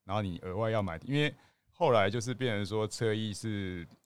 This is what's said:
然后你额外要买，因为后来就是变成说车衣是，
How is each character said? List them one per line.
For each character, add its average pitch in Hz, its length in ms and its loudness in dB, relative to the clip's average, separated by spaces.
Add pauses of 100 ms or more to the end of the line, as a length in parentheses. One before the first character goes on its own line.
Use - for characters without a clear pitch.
然 95 100 -4
后 107 80 0
你 87 160 -4
额 90 160 -8
外 110 160 0
要 110 100 2
买， 82 240 -4
因 131 80 -2
为 147 180 2 (400)
后 160 200 2
来 101 180 6
就 120 100 -2
是 120 140 -4
变 120 220 0
成 101 100 -2
说 107 220 0
车 110 260 0
衣 107 180 -2
是， 95 560 -4 (180)